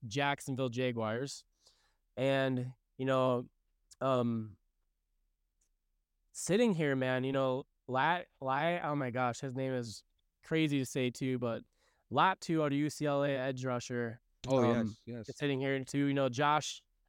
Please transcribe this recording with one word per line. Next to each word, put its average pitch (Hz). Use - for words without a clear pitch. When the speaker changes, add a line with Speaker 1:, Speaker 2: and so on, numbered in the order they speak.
Speaker 1:
Jacksonville 135
Jaguars. 120
And, 131
you 131
know, 131
um, 120
sitting 220
here, 151
man, 127
you 131
know, 135
Lat-, 151
Lai, 143
oh 147
my 135
gosh, 120
his 135
name 131
is 117
crazy 156
to 131
say 127
too, 127
but 117
Latu 160
out 151
of 139
U 147
C 147
L 143
A 143
edge 131
rusher, 120
Speaker 2:
Oh, 131
Speaker 1:
um, 117
Speaker 2:
yes, 117
yes. 110
Speaker 1:
is 127
sitting 139
here 135
too. 143
You 139
know, 135
Josh, 147